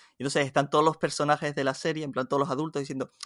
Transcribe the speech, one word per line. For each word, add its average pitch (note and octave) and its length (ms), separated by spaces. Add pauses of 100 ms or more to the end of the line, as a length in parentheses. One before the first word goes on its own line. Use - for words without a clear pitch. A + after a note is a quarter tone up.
(180)
Y B2+ 60
entonces C#3+ 240
están C#3 240
todos D3+ 120
los D#3+ 140
personajes D3 580
de C#3+ 80
la C3+ 120
serie, D#3 280
en C#3+ 80
plan B2+ 160
todos C#3+ 140
los F3+ 80
adultos, D3 320
diciendo C3+ 300 (140)